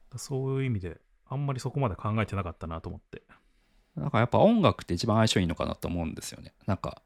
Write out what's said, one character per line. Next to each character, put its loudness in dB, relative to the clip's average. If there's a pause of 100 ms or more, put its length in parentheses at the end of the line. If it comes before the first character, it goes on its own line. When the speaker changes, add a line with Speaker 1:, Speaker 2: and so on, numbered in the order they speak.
(180)
Speaker 1:
そ -4
う -2
い -2
う -2
意 0
味 0
で、 -8 (280)
あ -8
ん -2
ま 0
り -4
そ -6
こ -4
ま 2
で -4
考 -2
え 0
て -6
な -2
か -6
っ -20
た -10
な -6
と -10
思 -10
っ -20
て。 -18 (720)
Speaker 2:
な -6
ん -2
か 4
や 4
っ -2
ぱ 4
音 8
楽 4
っ -16
て -4
一 -2
番 4
相 6
性 2
い 2
い 2
の -2
か -4
な -4
と -6
思 -2
う -2
ん -6
で -12
す -12
よ -16
ね。 -20 (120)
な 0
ん 0
か -8